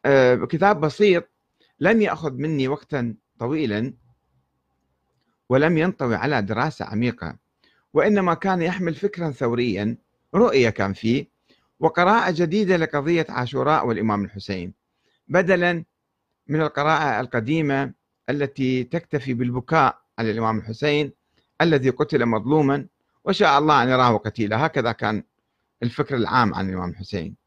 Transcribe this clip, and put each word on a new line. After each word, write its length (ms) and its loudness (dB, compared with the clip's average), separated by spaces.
آه، 300 6
كتاب 460 0
بسيط 480 2
لم 220 4
يأخذ 300 -2
مني 360 -2
وقتًا 460 -4
طويلًا 540 -4
ولم 300 4
ينطوي 360 -2
على 280 -2
دراسة 420 -4
عميقة، 520 -6
وإنما 400 2
كان 280 -2
يحمل 320 -4
فكرًا 360 -4
ثوريًا، 680 -2
رؤية 360 4
كان 220 -2
فيه، 340 -2
وقراءة 500 2
جديدة 460 0
لقضية 520 0
عاشوراء 580 -2
والإمام 380 0
الحسين، 480 -10
بدلًا 560 0
من 120 -2
القراءة 600 0
القديمة 720 -2
التي 540 -2
تكتفي 500 -4
بالبكاء 680 0
على 120 0
الإمام 280 -2
الحسين 540 -2
الذي 300 4
قتل 360 0
مظلومًا 600 0
وشاء 340 2
الله 240 4
أن 60 2
يراه 280 4
قتيلا. 500 -2
هكذا 260 -2
كان 300 -4
الفكر 340 -4
العام 380 2
عن 140 -4
الإمام 220 -6
الحسين. 440 -8